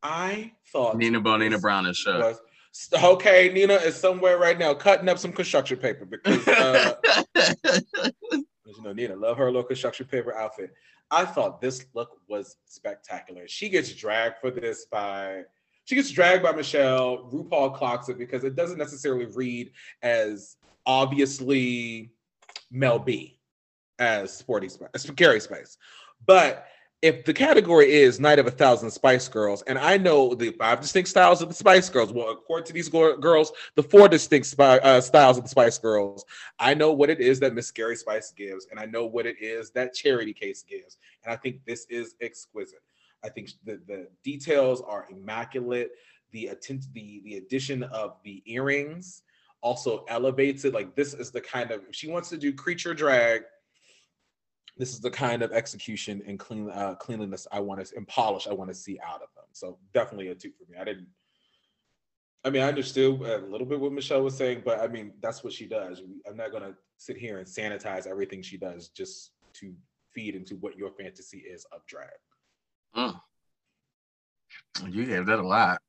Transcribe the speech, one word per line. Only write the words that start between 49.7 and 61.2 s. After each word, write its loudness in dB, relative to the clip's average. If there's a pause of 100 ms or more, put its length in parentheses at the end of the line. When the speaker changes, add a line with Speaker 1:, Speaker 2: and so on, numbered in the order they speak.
Speaker 1:
elevates -4
it. -2
Like, -8
this -6
is -16
the -10
kind -10
of, -12
if -20
she -14
wants -10
to -14
do -6
creature -8
drag, 2 (1300)
this -10
is -16
the -6
kind -4
of -6
execution -8
and -14
clean, -14
uh, -10
cleanliness -14
I -10
wanna, -10 (100)
and -16
polish -4
I -8
wanna -12
see -16
out -16
of -20
them. -20
So -18 (160)
definitely -6
a -14
two -20
for -20
me. -20
I -14
didn't, -14 (1400)